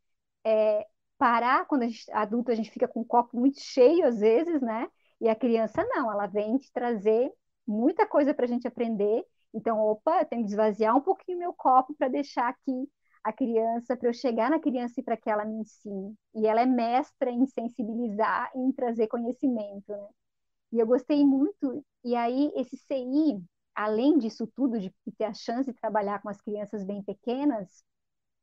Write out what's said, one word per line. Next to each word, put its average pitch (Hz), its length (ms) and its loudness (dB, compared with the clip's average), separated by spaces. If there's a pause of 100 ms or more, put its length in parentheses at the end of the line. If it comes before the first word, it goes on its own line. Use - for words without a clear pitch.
(440)
é, 214 420 2 (300)
parar, 247 500 2
quando 254 180 0
a - 20 0
gente, - 260 -8
adulto, 226 400 -2
a - 20 2
gente 220 160 -4
fica 240 160 -2
com 240 140 -6
o 233 60 -6
copo 240 320 0
muito 277 200 2
cheio, 311 480 6
às 233 140 0
vezes, 277 400 2
né? 233 260 -4 (340)
E 226 80 2
a 220 60 4
criança 226 500 0
não, 330 280 -2
ela 202 140 -2
vem 208 320 -2
te - 140 -8
trazer 226 600 0 (340)
muita 262 400 2
coisa 294 280 2
pra 247 120 -2
gente 240 220 -2
aprender. 226 560 0 (280)
Então, 220 280 -2
opa, 214 400 2
eu 311 60 0
tenho 240 180 -4
que 202 60 -4
esvaziar 214 440 2
um 277 60 6
pouquinho 370 380 -4
meu 349 140 -6
copo 262 420 2
pra 294 120 0
deixar 262 420 -2
aqui 262 400 -6 (360)
a 220 80 -2
criança, 233 640 -2
pra 247 140 0
eu - 20 -2
chegar 233 380 0
na 320 100 2
criança 247 400 -4
e - 20 -8
pra 240 140 -2
que - 120 -10
ela 208 160 -2
me 220 180 -8
ensine. 202 520 -12 (200)
E 220 120 0
ela 220 140 4
é 247 60 4
mestra 247 640 0
em 240 160 2
sensibilizar 226 1080 -4
e 262 60 -6
em 262 100 0
trazer 233 380 -2
conhecimento, 233 840 -4
né? 202 180 -12 (600)
E 226 80 -2
eu 226 80 4
gostei 285 380 2
muito. 277 600 2 (200)
E 240 100 -2
aí, 247 400 0
esse 262 220 -6
C - 180 -8
I, 262 480 0 (320)
além 220 440 2
disso 226 280 -4
tudo, 233 320 -2
de 185 160 -6 (220)
ter 220 80 -2
a 208 100 -4
chance 247 380 -4
de - 80 -14
trabalhar 208 420 -2
com 214 60 -12
as 202 120 -10
crianças 208 440 -8
bem 196 180 -8
pequenas, 233 800 -4 (600)